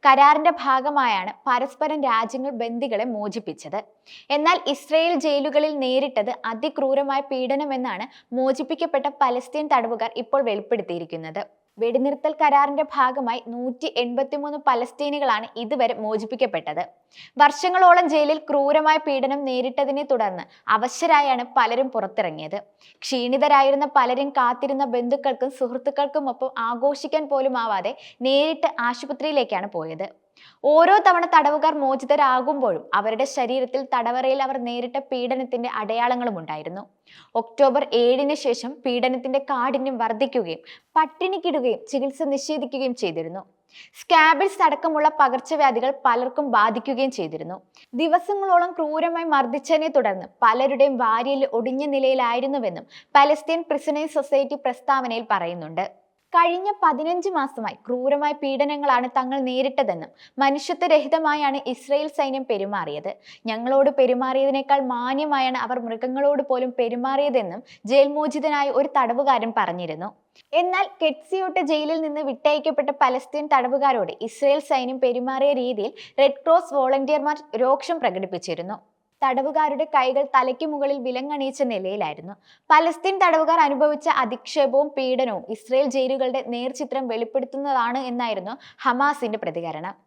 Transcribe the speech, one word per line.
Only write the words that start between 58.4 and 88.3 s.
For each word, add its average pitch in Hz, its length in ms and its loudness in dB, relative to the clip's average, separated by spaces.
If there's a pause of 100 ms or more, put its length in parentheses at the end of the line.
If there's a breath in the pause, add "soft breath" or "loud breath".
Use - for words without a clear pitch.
പീഡനങ്ങളാണ് 277 720 0
തങ്ങൾ 262 220 -2 (100)
നേരിട്ടതെന്നും 254 640 -2 (320 soft breath)
മനുഷ്യത്വരഹിതമായാണ് 294 1160 0 (140)
ഇസ്രയേൽ 285 440 -4
സൈന്യം 269 320 -2
പെരുമാറിയത്. 196 640 -4 (400 loud breath)
ഞങ്ങളോട് 262 480 2
പെരുമാറിയതിനേക്കാൾ 262 840 2 (120)
മാന്യമായാണ് 262 720 -2
അവർ 247 220 -4
മൃഗങ്ങളോട് 262 640 0
പോലും 254 300 0
പെരുമാറിയതെന്നും 247 800 0 (300 loud breath)
ജയിൽ 277 260 6
മോചിതനായ 294 640 -2
ഒരു 277 180 0
തടവുകാരൻ 240 640 2
പറഞ്ഞിരുന്നു. 175 500 -4 (520 soft breath)
എന്നാൽ 370 280 0 (140)
കെറ്റ്സിയോട്ട് 370 680 -2
ജയിലിൽ 311 360 0
നിന്ന് 294 240 -6
വിട്ടയക്കപ്പെട്ട 294 600 0 (120)
പലസ്തീൻ 277 500 -2
തടവുകാരോട് 254 600 2 (160)
ഇസ്രയേൽ 277 420 0
സൈന്യം 262 340 -2
പെരുമാറിയ 262 560 0
രീതിയിൽ 240 320 -4 (300 loud breath)
റെഡ് 277 240 2
ക്രോസ് 330 320 4
വോളണ്ടിയർമാർ 277 600 0 (260)
രോക്ഷം 285 380 0
പ്രകടിപ്പിച്ചിരുന്നു. 185 760 -4 (440)
തടവുകാരുടെ 277 640 0 (100)
കൈകൾ 262 300 2 (100)
തലയ്ക്ക് 254 380 2
മുകളിൽ 285 340 -2
വിലങ്ങണിയിച്ച 269 560 -4 (100)
നിലയിലായിരുന്നു. 196 640 -6 (360 soft breath)
പലസ്തീൻ 330 520 2
തടവുകാർ 330 440 4
അനുഭവിച്ച 294 420 0 (140)
അധിക്ഷേപവും 269 720 0
പീഡനവും 254 480 -2 (100)
ഇസ്രയേൽ 262 320 0 (100)
ജയിലുകളുടെ 262 460 -2 (120)
നേർചിത്രം 262 580 -6
വെളിപ്പെടുത്തുന്നതാണ് 262 960 -4
എന്നായിരുന്നു 226 440 -6 (320 loud breath)